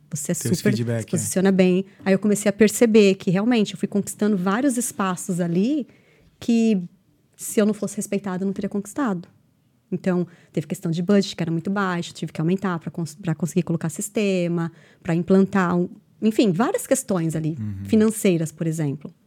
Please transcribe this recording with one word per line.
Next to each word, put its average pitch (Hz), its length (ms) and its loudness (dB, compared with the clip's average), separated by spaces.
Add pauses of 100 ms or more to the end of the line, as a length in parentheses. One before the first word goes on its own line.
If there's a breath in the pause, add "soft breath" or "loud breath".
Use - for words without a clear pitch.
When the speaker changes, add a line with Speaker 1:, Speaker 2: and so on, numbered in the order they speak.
(120)
Speaker 1:
você - 220 -4
é - 20 -4
Speaker 2:
Teve - 140 -4
esse 143 80 2
Speaker 1:
super, - 140 2
Speaker 2:
feedback, 117 320 -2
Speaker 1:
se - 80 -14
posiciona 180 360 0
Speaker 2:
é. 196 60 4
Speaker 1:
bem." 185 320 4 (180 loud breath)
Aí 190 100 2
eu 190 60 2
comecei 208 300 0
a - 20 0
perceber 208 640 6
que 196 160 -2
realmente 208 440 2
eu - 40 -12
fui 202 80 -4
conquistando 208 480 0
vários 214 420 0
espaços 190 640 -2
ali 190 480 0 (500 soft breath)
que 226 440 2 (560)
se - 240 -2
eu 208 40 4
não 214 80 2
fosse 208 220 -6
respeitada, 196 480 -4
eu - 20 0
não 196 80 -2
teria 202 160 -6
conquistado. 202 600 -4 (640)
Então, 180 360 0 (240 soft breath)
teve 151 160 -4
questão 170 240 -6
de 165 100 -2
budget, 196 340 -8
que - 80 -8
era 165 80 -6
muito 165 180 -6
baixo, 190 440 -4
tive - 180 -10
que - 100 -8
aumentar 180 380 -2
pra 156 120 -12
cons-, 165 240 -10
pra 170 180 -6
conseguir 175 300 -2
colocar 165 260 -4
sistema, 175 800 -2 (300 soft breath)
pra 165 140 -2
implantar 185 640 4
um... 180 100 2 (340)
Enfim, 220 300 2
várias 247 340 0
questões 170 500 0
ali, 160 240 -2
Speaker 2:
Uhum. 101 260 -8
Speaker 1:
financeiras, 214 640 2
por 165 160 -4
exemplo. 156 460 -4 (140)